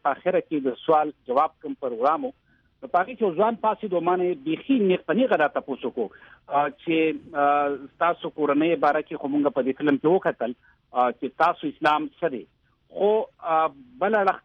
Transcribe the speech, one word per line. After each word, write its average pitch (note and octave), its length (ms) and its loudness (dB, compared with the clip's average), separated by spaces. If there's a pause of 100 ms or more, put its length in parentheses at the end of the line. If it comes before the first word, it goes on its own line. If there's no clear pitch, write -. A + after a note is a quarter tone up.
په C#3+ 80 0
آخره F3 300 -2
کې - 140 -8
د C3+ 200 -2 (120)
سوال D3+ 240 2 (180)
جواب C#3 220 2 (120)
کوم C#3+ 180 -8
پروګرام C3+ 440 -2
و، B2+ 60 -6 (520)
نو C3 60 -16
په F3+ 140 2
هغې A#3+ 100 -6
کې A#3 100 -6
یو F#3 120 0
ځوان A3 200 2
پاڅېد G#3+ 400 -4
او E3+ 60 2
ما F3 160 2
نه F3+ 180 0
بیخي E3 440 -2
نیغ F#3 280 2
په D#3+ 60 -2
نیغه A3 240 2
راته D3 240 0
تپوس C3+ 240 -10
وکړو، A2+ 240 -4 (400)
آ، D3 200 0
چې، D#3+ 460 -2 (200)
آ، C#3+ 340 2 (260)
ستاسو E3+ 340 -2
کورنۍ D3+ 480 0
باره D3 240 2
کې D3+ 160 -10
خو C#3+ 120 -8
مونږ C#3+ 200 0
په C3 140 -2
دې C3 160 -2
فلم C#3+ 180 2
کې D3+ 100 -2
وکتل، D#3+ 460 0 (400)
آ، B2 180 2
چې B2+ 180 -8 (100)
تاسو E3 280 0
اسلام D3+ 400 0
څه E3 220 -6
دی، B2 160 -6 (440)
خو، G#3+ 360 0 (140)
آ، D#3+ 280 0 (320)
بله G3+ 260 2
اړخ F#3 200 0